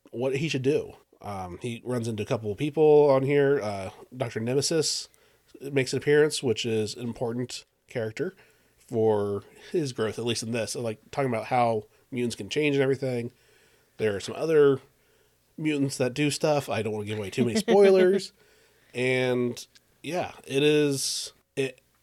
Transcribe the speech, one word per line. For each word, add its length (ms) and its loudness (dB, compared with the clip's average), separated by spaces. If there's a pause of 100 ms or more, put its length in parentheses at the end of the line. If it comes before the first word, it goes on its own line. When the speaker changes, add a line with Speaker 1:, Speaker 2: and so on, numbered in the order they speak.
(100)
Speaker 1:
what 260 -2
he 120 -2
should 140 -4
do. 320 0 (280)
Um, 400 -10
he 220 -8
runs 240 -4
into 140 -4
a 40 -6
couple 260 -4
of 60 -8
people 520 4
on 140 4
here. 380 2
Uh, 280 -6 (260)
Doctor 240 -6
Nemesis 680 -2 (640)
makes 220 0
an 60 -2
appearance, 440 2
which 240 -2
is 300 -2
an 60 -12
important 600 -6 (240)
character 460 -6 (440)
for 640 0 (280)
his 220 -2
growth, 260 -4
at 60 -6
least 180 -4
in 100 -8
this. 200 -4
So, 80 -8
like, 180 -6 (120)
talking 200 -2
about 160 -4
how 380 0 (260)
mutants 260 -4
can 120 -12
change 280 0
and 60 2
everything. 500 -2 (640)
There 180 0
are 40 -4
some 160 -10
other 440 6 (760)
mutants 400 0
that 160 0
do 160 0
stuff. 380 0
I 140 -2
don't 100 -4
wanna 140 -6
give 120 -6
away 120 -6
too 140 0
many 140 0
spoilers. 800 4
Speaker 2:
<laughs> 60 -20 (520)
Speaker 1:
And, 720 0 (360)
yeah, 300 -6 (140)
it 160 0
is, 720 2 (240)
it 240 -4 (220)